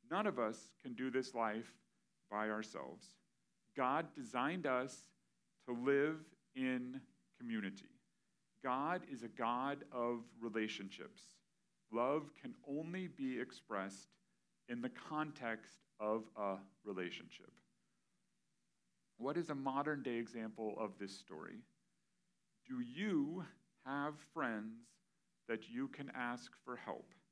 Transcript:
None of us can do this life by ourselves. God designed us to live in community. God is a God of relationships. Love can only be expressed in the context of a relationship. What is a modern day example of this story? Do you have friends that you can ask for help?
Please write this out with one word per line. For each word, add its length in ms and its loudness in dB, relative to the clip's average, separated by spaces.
None 160 4
of 140 2
us 180 4
can 120 -6
do 180 0
this 240 2
life 360 2
by 180 2
ourselves. 560 -4
God 380 4
designed 500 2
us 380 2
to 60 0
live 440 6
in 440 0
community. 480 -4
God 460 2
is 120 -4
a 60 -6
God 680 0
of 300 2
relationships. 800 -2
Love 400 2
can 140 -8
only 400 -2
be 320 -2
expressed 720 -4
in 140 -2
the 80 0
context 880 -4
of 240 4
a 200 2
relationship. 680 -4
What 200 0
is 120 0
a 60 0
modern 460 2
day 140 2
example 640 -2
of 200 0
this 160 -6
story? 440 -10
Do 140 -2
you 600 0
have 300 -2
friends 460 0
that 220 0
you 180 -4
can 280 -10
ask 360 0
for 100 -4
help? 380 -6